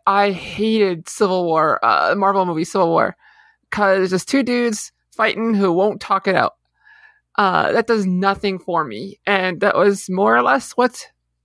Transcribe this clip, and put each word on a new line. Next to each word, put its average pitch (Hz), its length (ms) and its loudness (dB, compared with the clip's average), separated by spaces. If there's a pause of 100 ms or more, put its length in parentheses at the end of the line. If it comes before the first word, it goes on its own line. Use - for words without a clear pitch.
I 202 280 2
hated 190 760 -2
Civil 185 360 0
War, 160 400 2
uh, 101 320 2
Marvel 196 300 2
movie 160 180 -2
Civil 180 240 0
War. 165 280 0 (540)
'Cause 196 320 0
it's 185 80 -2
just 185 180 -4
two 269 140 0
dudes 240 480 -2 (220)
fighting 220 420 -2
who 196 180 2
won't 202 280 0
talk - 260 -4
it 190 80 0
out. 123 220 0 (800)
Uh, 185 340 2
that 226 160 0
does 220 180 0
nothing 190 540 -2
for 170 260 -4
me. 127 400 -14
And 185 360 -2
that - 160 2
was 202 340 0
more 208 260 2
or 247 60 2
less 262 300 0
what - 340 -2 (380)